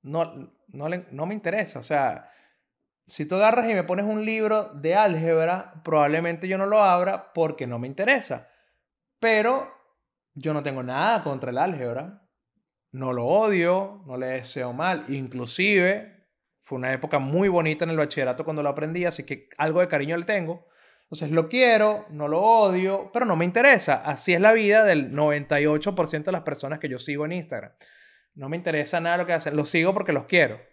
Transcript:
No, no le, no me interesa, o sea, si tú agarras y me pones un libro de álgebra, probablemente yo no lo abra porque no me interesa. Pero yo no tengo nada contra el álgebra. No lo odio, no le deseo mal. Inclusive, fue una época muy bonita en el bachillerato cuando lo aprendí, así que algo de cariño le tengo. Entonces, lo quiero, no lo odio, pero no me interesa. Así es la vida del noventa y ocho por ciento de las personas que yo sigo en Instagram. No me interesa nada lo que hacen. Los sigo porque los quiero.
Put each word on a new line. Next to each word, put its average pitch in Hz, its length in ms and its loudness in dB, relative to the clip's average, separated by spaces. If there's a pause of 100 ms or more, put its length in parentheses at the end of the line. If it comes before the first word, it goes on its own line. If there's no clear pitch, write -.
No, 139 520 -6 (140)
no 139 200 -10
le, 180 220 -6
no 139 160 -6
me 202 80 -6
interesa, 196 460 -4
o - 20 -16
sea, 139 480 -2 (800)
si 151 180 -8
tú 180 100 -2
agarras 226 320 4
y 226 60 0
me 180 100 0
pones 185 200 -2
un 214 200 -2
libro 214 500 0
de 156 200 0
álgebra, 165 880 2
probablemente 160 640 0
yo 190 120 -2
no 196 80 -2
lo 208 180 4
abra 185 480 2
porque 156 340 -2
no 120 120 -6
me 123 80 -6
interesa. 202 640 -2 (680)
Pero 226 540 2 (600)
yo 151 180 -6
no 147 100 -2
tengo 135 200 -6
nada 156 420 0
contra 131 260 -6
el 123 80 -4
álgebra. 147 680 -6 (640)
No 131 220 -6
lo 120 140 -2
odio, 196 800 0
no 127 100 -12
le 127 100 -6
deseo 127 460 -8
mal. 180 360 -4
Inclusive, 180 1200 -2 (340)
fue 131 160 -10
una 127 140 -4
época 147 260 -2
muy 156 300 0
bonita 160 360 0
en 165 60 -4
el 160 60 -2
bachillerato 147 480 -2
cuando 156 180 -4
lo 147 60 0
aprendí, 156 360 -4
así 156 200 -4
que - 240 -14 (100)
algo 156 220 2
de 180 80 4
cariño 151 280 -2
le 170 80 -6
tengo. 175 440 -4 (340)
Entonces, 156 280 -8
lo 160 180 2
quiero, 214 600 4
no 147 180 -6
lo 160 140 0
odio, 196 680 4
pero 240 120 0
no 190 120 2
me 165 80 2
interesa. 214 580 4
Así 151 320 -2
es 170 60 2
la 214 120 8
vida 214 320 6
del 151 300 2
noventa 147 460 0
y 147 60 2
ocho 151 280 0
por 175 120 0
ciento 160 240 -4
de - 20 -2
las 170 100 -4
personas 147 360 -8
que 151 100 -8
yo 127 100 -8
sigo 147 260 -6
en 160 80 -6
Instagram. 156 400 -10 (640)
No 139 140 -14
me 160 80 -6
interesa 165 440 -2
nada 175 160 0
lo 175 100 -2
que 180 60 -2
hacen. 156 240 -2
Los 147 140 -2
sigo 175 240 2
porque 190 180 -2
los 139 140 -2
quiero. 143 340 2 (120)